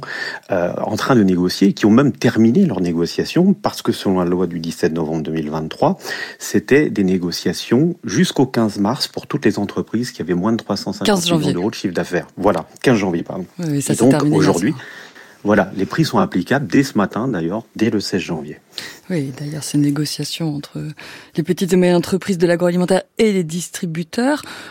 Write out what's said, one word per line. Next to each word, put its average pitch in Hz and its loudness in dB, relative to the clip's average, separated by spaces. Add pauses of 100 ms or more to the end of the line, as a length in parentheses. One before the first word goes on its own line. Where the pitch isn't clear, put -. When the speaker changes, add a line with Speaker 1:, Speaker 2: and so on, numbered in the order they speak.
(520)
Speaker 1:
euh, 87 0
en 113 -2
train - 2
de 110 8
négocier, 92 4
qui - 2
ont 104 6
même 127 6
terminé 120 4
leurs 95 0
négociations, 87 2
parce - -6
que 117 0
selon 95 0
la 87 2
loi 90 0
du 85 -6
dix-sept 82 -2
novembre 80 -4
deux 80 -6
mille 80 -4
vingt-trois, 80 -2 (400)
c'était - 2
des 101 0
négociations 92 0
jusqu'au 131 2
quinze 110 0
mars 104 0
pour - -10
toutes 139 -4
les 107 2
entreprises 104 -4
qui - -10
avaient 87 -2
moins 92 0
de 113 2
trois 101 -4
cent - -6
cinquante - -6
millions 208 4
Speaker 2:
Quinze 170 0
janvier. 151 2
Speaker 1:
d'euros 90 -2
de - -8
chiffre 90 -4
d'affaires. 87 -4 (100)
Voilà, 85 0 (160)
quinze 123 4
janvier, 90 -2
pardon. 92 -10 (100)
Speaker 2:
Oui, 180 -6
oui, 143 0
ça 143 -2
Speaker 1:
Et - 0
Speaker 2:
s'est - 2
Speaker 1:
donc, 135 8
Speaker 2:
terminé 151 4
Speaker 1:
aujourd'hui, 127 2
Speaker 2:
hier - -2
soir. - -18 (320)
Speaker 1:
Voilà, 101 2
les 98 -2
prix 160 0
sont 113 0
applicables 95 0
dès 135 4
ce 135 -4
matin 104 -2
d'ailleurs, 98 -4 (100)
dès 110 0
le 107 0
seize 95 -4
janvier. 78 -8 (500)
Speaker 2:
Oui, 139 -4
d'ailleurs, 147 -10
ces - -2
négociations 147 -2
entre 143 -10 (540)
les 160 0
petites 175 -2
et - 6
moyennes 180 6
entreprises 180 -2
de 170 4
l'agroalimentaire 175 2 (140)
et 220 4
les 190 2
distributeurs, 175 -4 (280)